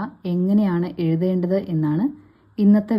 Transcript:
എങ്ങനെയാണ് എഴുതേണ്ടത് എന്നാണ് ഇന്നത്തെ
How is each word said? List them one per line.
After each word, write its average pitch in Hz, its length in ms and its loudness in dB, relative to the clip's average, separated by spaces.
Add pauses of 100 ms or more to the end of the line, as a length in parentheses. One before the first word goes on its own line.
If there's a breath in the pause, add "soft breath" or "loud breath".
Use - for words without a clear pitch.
(320)
എങ്ങനെയാണ് 180 560 0 (160)
എഴുതേണ്ടത് 180 540 0 (140)
എന്നാണ് 156 320 0 (580 loud breath)
ഇന്നത്തെ 208 360 4